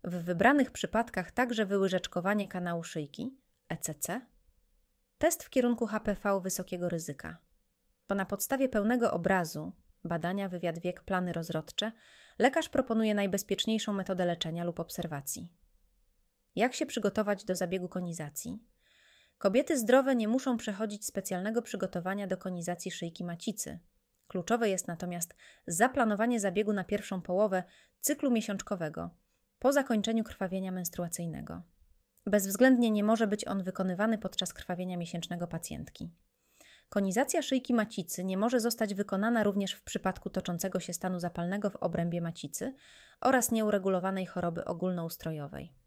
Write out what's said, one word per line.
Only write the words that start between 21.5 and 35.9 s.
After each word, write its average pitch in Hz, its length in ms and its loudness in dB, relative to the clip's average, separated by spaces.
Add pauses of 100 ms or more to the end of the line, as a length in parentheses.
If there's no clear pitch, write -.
przygotowania 190 640 -4
do 185 100 -2
konizacji 175 540 -6
szyjki 170 340 -8
macicy. 175 540 -6 (500)
Kluczowe 220 400 0
jest 185 200 -2
natomiast 175 480 -6 (300)
zaplanowanie 226 760 4
zabiegu 202 320 2
na 196 120 0
pierwszą 196 380 -2
połowę 185 420 2 (360)
cyklu 285 300 2
miesiączkowego, 175 800 -2 (480)
po 262 140 4
zakończeniu 226 520 2
krwawienia 190 480 -4
menstruacyjnego. 170 880 -6 (640)
Bezwzględnie 220 640 6
nie 208 140 4
może 220 220 4
być 202 200 -2
on 190 160 -2
wykonywany 190 560 0
podczas 185 340 -4
krwawienia 180 440 -6
miesięcznego 170 500 -6
pacjentki. - 680 -10 (720)